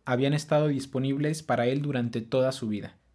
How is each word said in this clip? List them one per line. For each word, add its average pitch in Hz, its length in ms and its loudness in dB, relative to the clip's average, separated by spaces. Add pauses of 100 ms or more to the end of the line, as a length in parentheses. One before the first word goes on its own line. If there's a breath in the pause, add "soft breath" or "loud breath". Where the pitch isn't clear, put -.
habían 131 300 2
estado 151 340 2
disponibles 139 760 -2
para 120 240 0
él 135 140 0
durante 123 380 -2
toda 131 320 2
su 120 160 -6
vida, 104 300 -6 (180)